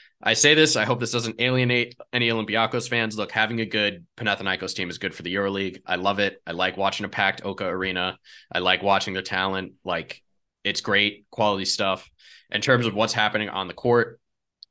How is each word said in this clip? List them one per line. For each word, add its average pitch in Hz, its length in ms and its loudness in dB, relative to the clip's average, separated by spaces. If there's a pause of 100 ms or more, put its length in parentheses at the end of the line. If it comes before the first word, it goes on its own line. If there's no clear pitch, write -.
(200)
I 113 140 2
say 147 200 6
this, 156 200 6
I 107 100 2
hope 123 140 2
this 117 140 -2
doesn't 113 280 -2
alienate 123 540 2 (180)
any 120 180 0
Olympiacos 110 580 0
fans. 110 280 -2
Look, 104 140 -4
having 113 300 0
a 110 60 -2
good 101 380 -2 (120)
Panathinaikos 98 580 -4
team 90 160 -6
is - 80 -10
good 95 160 -6
for - 80 -14
the 87 120 -6
EuroLeague. 98 520 -2
I 90 100 -2
love 98 220 0
it. 101 280 -2
I 85 60 -6
like 90 240 -2
watching 98 300 -2
a - 20 -8
packed 98 360 -2
Oka 98 220 -6
Arena. 92 520 -4 (320)
I 90 80 -4
like 90 240 2
watching 98 320 2
their 92 80 -4
talent. 95 520 -4 (100)
Like, 85 380 -6 (420)
it's 101 160 -2
great 101 500 0
quality 101 360 0
stuff. - 440 -2 (400)
In 104 100 -2
terms 123 260 4
of 101 80 0
what's 110 180 2
happening 107 360 0
on 95 200 -6
the 87 60 -12
court, 120 460 2 (500)